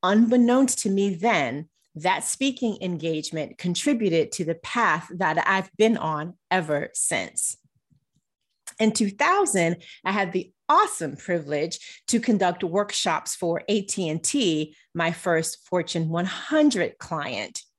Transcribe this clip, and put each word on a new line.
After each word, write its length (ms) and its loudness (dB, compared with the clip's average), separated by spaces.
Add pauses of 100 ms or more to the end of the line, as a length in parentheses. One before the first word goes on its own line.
Unbeknownst 760 6
to 100 -2
me 240 2
then, 540 0 (260)
that 300 -2
speaking 560 -2
engagement 760 -4
contributed 760 0
to 120 -4
the 120 -4
path 580 -2
that 320 0
I've 300 0
been 200 4
on 380 -6 (160)
ever 420 0
since. 640 -4 (1200)
In 100 4
two 200 0
thousand, 680 2 (280)
I 60 -2
had 220 -2
the 180 -4 (180)
awesome 480 2
privilege 920 -6
to 100 2
conduct 460 0
workshops 720 -2
for 320 -2
A 140 0
T 260 -4
and 160 -4
T, 500 0 (200)
my 180 0
first 460 0 (100)
Fortune 400 -2
one 160 0
hundred 720 2
client. 640 -6 (180)